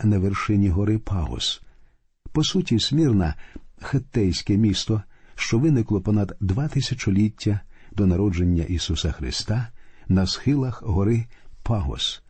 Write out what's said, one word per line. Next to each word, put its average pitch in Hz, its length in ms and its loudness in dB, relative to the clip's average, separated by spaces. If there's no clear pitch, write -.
на 104 160 4
вершині 98 500 2
гори 101 280 2
Пагос. 76 640 -4
По 156 120 0
суті, 165 360 0
Смірна — 110 560 2
хеттейське 104 760 0
місто, 107 440 2
що - 240 0
виникло 120 420 2
понад 101 380 0
два 101 280 0
тисячоліття 107 920 0
до 98 160 2
народження 90 560 2
Ісуса 80 480 -2
Христа 107 560 -4
на 92 200 2
схилах 131 560 -2
гори 110 420 0
Пагос. 87 680 -4